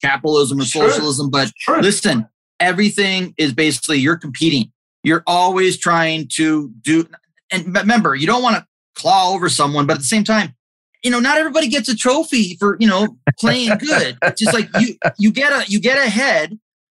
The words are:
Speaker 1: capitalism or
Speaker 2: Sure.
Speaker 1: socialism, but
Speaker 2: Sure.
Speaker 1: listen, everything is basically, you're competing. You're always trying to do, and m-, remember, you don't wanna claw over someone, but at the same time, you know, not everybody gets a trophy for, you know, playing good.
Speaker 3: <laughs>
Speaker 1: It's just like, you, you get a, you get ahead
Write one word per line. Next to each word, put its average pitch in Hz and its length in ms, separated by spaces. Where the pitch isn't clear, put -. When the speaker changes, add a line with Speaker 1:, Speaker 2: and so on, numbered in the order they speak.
Speaker 1:
capitalism 139 580
or 131 40
Speaker 2:
Sure. 147 260
Speaker 1:
socialism, 147 400
but 135 280
Speaker 2:
Sure. 311 240
Speaker 1:
listen, 175 460
everything 190 800
is 151 140
basically, 151 460
you're 151 200
competing. 147 520
You're 165 240
always 185 520
trying 160 560
to 156 360
do, 165 260
and 185 180
m-, 180 40
remember, 196 420
you 139 120
don't 240 160
wanna 220 240
claw 185 380
over 180 160
someone, 147 380
but 156 80
at 151 60
the 143 60
same 214 160
time, 208 320
you 247 80
know, 240 80
not 269 200
everybody 311 280
gets 233 220
a 240 80
trophy 220 640
for, 202 180
you 226 80
know, 208 300
playing 233 380
good. 165 400
Speaker 3:
<laughs> - 40
Speaker 1:
It's 190 180
just 220 140
like, 220 140
you, 143 160
you 214 140
get 277 200
a, 233 180
you 202 100
get 247 180
ahead 214 600